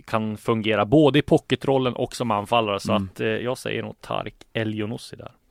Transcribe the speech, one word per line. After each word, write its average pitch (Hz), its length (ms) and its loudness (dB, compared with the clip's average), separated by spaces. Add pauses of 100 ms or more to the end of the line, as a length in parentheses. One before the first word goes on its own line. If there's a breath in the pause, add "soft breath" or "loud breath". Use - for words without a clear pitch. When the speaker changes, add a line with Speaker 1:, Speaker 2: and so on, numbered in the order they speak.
Speaker 1:
kan 110 320 -4
fungera 107 480 0
både 143 340 6
i - 20 2
pocketrollen 131 720 2
och - 220 -6
som 117 160 -2
anfallare. 101 480 0
Så - 120 -4
Speaker 2:
Mm. 104 120 2 (100)
Speaker 1:
att, - 60 -18
eh, 120 80 -2
jag 110 300 -4
säger 110 260 -6
nog 110 180 -14
Tarek - 340 -6 (180)
El 110 220 -2
Younousi 107 400 -8
där. - 160 -18 (200)